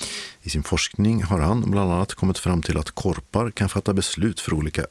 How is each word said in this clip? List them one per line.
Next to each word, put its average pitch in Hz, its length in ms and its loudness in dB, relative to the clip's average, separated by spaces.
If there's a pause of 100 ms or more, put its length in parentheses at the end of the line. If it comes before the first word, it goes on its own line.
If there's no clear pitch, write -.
(420)
I 87 80 -8
sin 78 120 -2
forskning 104 600 0
har 92 160 2
han 95 320 2
bland 98 220 2
annat 90 220 0
kommit 95 240 0
fram 87 240 2
till 78 160 0
att 73 120 -4
korpar 101 600 -2
kan 98 180 0
fatta 98 260 0
beslut 95 460 0
för - 140 -2
olika 78 360 -2